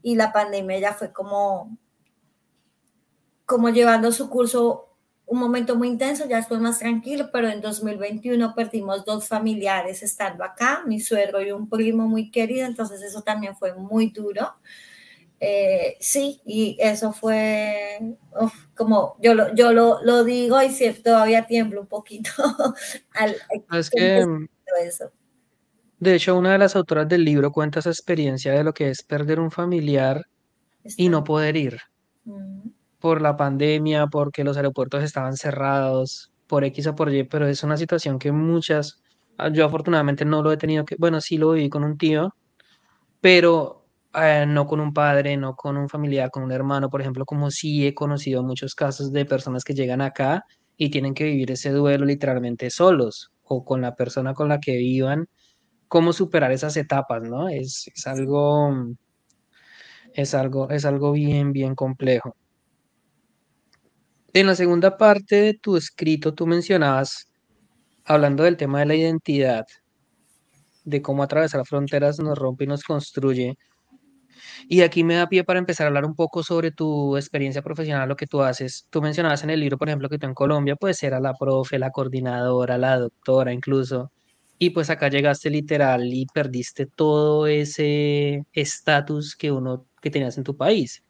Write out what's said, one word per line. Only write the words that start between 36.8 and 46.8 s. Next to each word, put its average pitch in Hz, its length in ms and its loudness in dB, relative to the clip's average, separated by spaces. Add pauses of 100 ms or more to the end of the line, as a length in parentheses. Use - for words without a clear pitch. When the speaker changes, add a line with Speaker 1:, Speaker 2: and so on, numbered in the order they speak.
Speaker 2:
o 151 80 -2
por 151 180 0
Y, 135 120 2
pero 151 240 -2
es 139 160 -2
una 151 120 0
situación 156 420 -2
que 143 140 -2
muchas, 156 720 0 (360)
ah, 156 100 -2
yo 156 160 4
afortunadamente 151 600 0
no 151 180 2
lo 156 100 2
he 151 40 2
tenido 156 280 -2
que, 151 140 -8
bueno, 160 220 2
sí 160 160 -4
lo 156 160 4
viví 151 160 2
con 147 160 -4
un 151 140 -2
tío, 156 320 2 (920)
pero, 170 680 4 (260)
eh, 151 340 4
no 147 180 2
con 151 140 -2
un 151 140 -4
padre, 143 440 2
no 135 180 -6
con 139 220 -6
un 139 100 -4
familiar, 139 420 -2
con 135 140 -8
un 127 80 -4
hermano, 135 380 -2